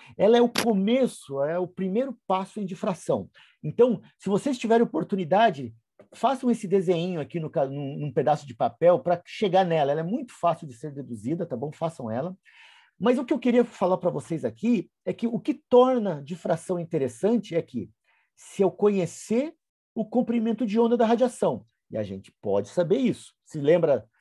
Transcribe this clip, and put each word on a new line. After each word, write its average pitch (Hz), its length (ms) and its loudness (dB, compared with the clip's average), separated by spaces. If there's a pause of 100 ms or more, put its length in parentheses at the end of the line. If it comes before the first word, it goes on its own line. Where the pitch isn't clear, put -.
(160)
Ela 226 200 6
é 240 40 6
o 240 80 4
começo, 220 920 0
é 165 160 -2
o 180 80 -4
primeiro 190 500 -4 (120)
passo 190 320 -2
em 202 40 -6
difração. 165 640 -4 (320)
Então, 220 400 2 (160)
se - 120 -10
vocês 240 280 0
tiverem 233 280 2
oportunidade, 185 920 0 (400)
façam 254 340 -2
esse 233 200 0
desenho 175 520 0
aqui 143 200 -6
no 156 100 -8
ca-, 165 160 0
num, 143 320 -8
num 143 140 -6
pedaço 147 340 0
de 123 80 -14
papel 165 460 2
pra 175 260 0
chegar 190 380 2
nela. 160 260 2
Ela 156 120 -2
é - 20 -4
muito 240 280 -6
fácil 165 320 -2
de 131 100 -14
ser 147 180 -12
deduzida, 135 520 -6
tá 131 120 -8
bom? 143 160 -8
Façam 160 360 -8
ela. 143 280 -6 (600)
Mas 240 220 2
o 285 60 -4
que 311 100 0
eu 262 60 -2
queria 240 240 4
falar 185 340 0
pra 180 120 0
vocês 151 340 -6
aqui 170 440 -2 (160)
é 185 80 -4
que 233 140 -6
o 226 140 -4
que - 140 -4 (140)
torna 240 540 4
difração 170 560 -4
interessante 175 800 -2
é 160 60 0
que, - 280 -8 (460)
se - 260 -4
eu 185 80 4
conhecer 208 840 -2 (420)
o 226 120 -4
comprimento 233 580 -2
de 214 160 0
onda 233 160 4
da 233 80 4
radiação, 220 640 0 (240)
e 110 80 -8
a 107 40 -4
gente 98 380 -10
pode - 300 0
saber 180 260 2
isso. 240 380 -2 (100)
Se - 160 -10
lembra 151 480 2 (120)